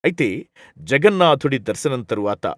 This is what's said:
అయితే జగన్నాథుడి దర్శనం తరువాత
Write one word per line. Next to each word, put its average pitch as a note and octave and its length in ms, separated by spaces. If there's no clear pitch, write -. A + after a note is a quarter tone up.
అయితే D#3 400
జగన్నాథుడి D#3 800
దర్శనం A#2 460
తరువాత G#2 540